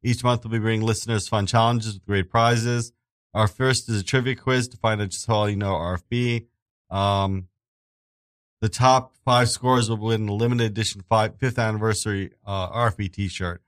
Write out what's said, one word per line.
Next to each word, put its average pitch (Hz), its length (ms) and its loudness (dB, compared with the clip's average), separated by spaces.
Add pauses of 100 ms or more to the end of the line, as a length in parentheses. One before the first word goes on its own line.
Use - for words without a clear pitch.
Each 120 200 0
month, 123 220 2
we'll 113 80 -6
be 113 60 0
bringing 110 280 0
listeners 113 420 -2
fun 104 180 0
challenges 113 480 2
with 95 120 -18
great 98 240 -2
prizes. 117 640 2 (420)
Our 104 140 4
first 131 400 0
is 107 120 -2
a 92 40 -6
trivia 131 300 0
quiz 127 340 0
to - 80 -18
find 107 240 0
out 101 100 -4
just - 160 -10
how 110 140 2
well 104 100 2
you 104 60 -2
know 98 180 0
R 85 200 -2
F 90 140 -6
B. 120 380 -4 (440)
Um, 98 580 0 (1120)
the 110 80 0
top 127 460 4 (100)
five 123 260 2
scores 123 400 0
will 113 80 -2
win 107 300 -2
a 101 60 -4
limited 117 320 0
edition 104 420 -4
five, 110 300 2
fifth 123 200 -2
anniversary, 107 760 -2 (140)
uh, 98 240 -6
R 117 180 0
F 101 80 -4
B 101 120 -4
t-shirt. 92 600 -6